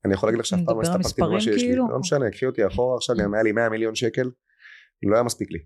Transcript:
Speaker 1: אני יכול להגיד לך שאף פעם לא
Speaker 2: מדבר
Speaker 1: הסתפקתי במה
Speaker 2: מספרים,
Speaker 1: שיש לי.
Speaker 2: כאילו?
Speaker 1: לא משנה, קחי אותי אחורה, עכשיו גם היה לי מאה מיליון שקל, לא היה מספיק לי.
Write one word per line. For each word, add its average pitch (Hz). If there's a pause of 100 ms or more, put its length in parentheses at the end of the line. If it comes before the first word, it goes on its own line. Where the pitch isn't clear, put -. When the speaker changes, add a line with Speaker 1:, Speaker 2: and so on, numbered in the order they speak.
Speaker 1:
אני 98
יכול 98
להגיד 117
לך 113
שאף 180
פעם 117
לא 113
Speaker 2:
מדבר 170
Speaker 1:
הסתפקתי -
במה 110
Speaker 2:
מספרים, - (160)
Speaker 1:
שיש 247
לי. 247
Speaker 2:
כאילו? 254
Speaker 1:
לא 127
משנה, 143
קחי -
אותי 120
אחורה, 123
עכשיו 120
גם 101
היה 107
לי 110
מאה 113
מיליון 110
שקל, 127 (720)
לא 101
היה 120
מספיק 117
לי. 82